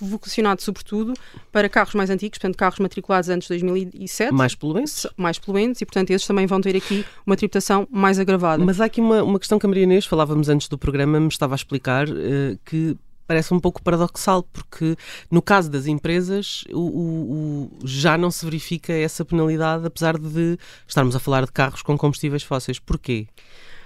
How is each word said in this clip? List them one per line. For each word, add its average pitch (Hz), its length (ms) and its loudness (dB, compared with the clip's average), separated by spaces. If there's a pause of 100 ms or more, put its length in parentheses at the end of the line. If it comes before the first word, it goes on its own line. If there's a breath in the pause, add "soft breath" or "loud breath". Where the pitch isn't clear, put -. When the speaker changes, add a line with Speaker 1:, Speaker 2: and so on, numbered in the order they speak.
Speaker 1:
vocacionado, 202 640 -2
sobretudo, 214 500 -6 (380 loud breath)
para 208 180 4
carros 202 240 0
mais 196 160 0
antigos, 196 300 -4
portanto, 185 180 -4
carros 185 220 0
matriculados 185 500 0
antes 180 180 -2
de 180 60 -4
dois 175 80 -2
mil 185 320 -2
e 190 140 -14
sete. 233 260 -2
Speaker 2:
Mais 131 220 4
poluentes? 190 500 -4
Speaker 1:
S-, - 100 -10
mais 170 220 -2
poluentes, 208 440 -2
e, 202 40 -4
portanto, 190 240 0
esses 190 180 0
também 190 200 2
vão 190 120 2
ter 190 160 2
aqui 196 300 -2 (200 loud breath)
uma 196 100 4
tributação 196 560 0
mais 196 260 4
agravada. 180 480 2
Speaker 2:
Mas 190 160 2
há 226 40 4
aqui 226 140 -2
uma, 220 220 4
uma 196 180 2
questão 214 200 2
que 214 80 -2
a - 20 4
Maria 190 140 4
Inês, 185 220 4
falávamos 151 440 2
antes 147 180 2
do 143 100 -6
programa, 147 420 2
me 156 80 4
estava 139 260 -2
a 139 40 -2
explicar, 135 520 -2
eh, 131 560 -2
que 160 320 -2 (280)
parece 160 280 0
um 180 60 4
pouco - 220 -2
paradoxal, 175 680 2
porque - 460 -4 (340 loud breath)
no 170 100 6
caso 185 300 4
das 139 160 -2
empresas 180 840 -2
o, - 60 -4
o, 156 920 -4
o, - 160 -12
já 147 300 2
não 175 120 2
se - 140 -8
verifica 165 480 -6
essa 160 320 -2
penalidade, 160 640 0
apesar 160 320 0
de 165 380 -2 (280 loud breath)
estarmos 127 300 2
a 127 40 0
falar 131 260 0
de - 80 -8
carros - 280 0
com 147 160 0
combustíveis 147 460 -2
fósseis. 127 360 -6
Porquê? 117 460 -4 (600 loud breath)